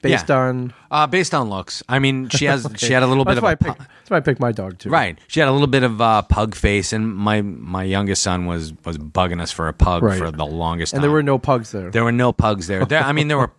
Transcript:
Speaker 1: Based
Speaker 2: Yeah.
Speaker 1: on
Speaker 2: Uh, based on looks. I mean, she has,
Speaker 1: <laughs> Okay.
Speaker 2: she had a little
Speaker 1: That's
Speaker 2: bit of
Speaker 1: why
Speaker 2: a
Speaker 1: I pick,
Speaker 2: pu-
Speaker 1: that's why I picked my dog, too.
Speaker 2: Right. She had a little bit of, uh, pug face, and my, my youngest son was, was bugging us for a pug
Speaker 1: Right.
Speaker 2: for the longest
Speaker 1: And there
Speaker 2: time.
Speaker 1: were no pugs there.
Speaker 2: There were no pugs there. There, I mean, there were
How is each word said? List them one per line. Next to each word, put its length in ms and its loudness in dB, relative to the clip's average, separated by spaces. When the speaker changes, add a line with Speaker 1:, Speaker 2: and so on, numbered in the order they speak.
Speaker 1:
Based 260 0
Speaker 2:
Yeah. 100 4
Speaker 1:
on 340 -2
Speaker 2:
Uh, 160 2
based 280 0
on 160 0
looks. 380 -8
I 100 2
mean, 320 0
she 160 0
has, 200 0
Speaker 1:
<laughs> 0 -
Okay. 100 -10
Speaker 2:
she 60 2
had 100 4
a 40 4
little 180 4
Speaker 1:
That's 120 2
Speaker 2:
bit 20 0
of 60 0
Speaker 1:
why 60 4
Speaker 2:
a 20 0
Speaker 1:
I 40 0
pick, 220 -4
Speaker 2:
pu- 60 -20
Speaker 1:
that's 120 -16
why 60 2
I 40 4
picked 200 -2
my 120 0
dog, 260 -8
too. 120 -8
Speaker 2:
Right. 280 0
She 120 0
had 80 4
a 40 4
little 140 4
bit 160 4
of, 180 0
uh, 220 4
pug 320 0
face, 380 0
and 220 -2
my, 280 2
my 420 -6
youngest 380 0
son 240 -2
was, 260 -6
was 140 -8
bugging 420 -2
us 120 -8
for 160 -4
a 40 -4
pug 300 2
Speaker 1:
Right. 160 2
Speaker 2:
for 120 -4
the 160 -6
longest 480 -4
Speaker 1:
And 80 -2
there 60 2
Speaker 2:
time. 60 2
Speaker 1:
were 80 2
no 160 0
pugs 340 -2
there. 180 -8
Speaker 2:
There 140 0
were 80 2
no 200 2
pugs 340 0
there. 180 0
There, 180 0
I 100 0
mean, 160 0
there 100 0
were 200 -2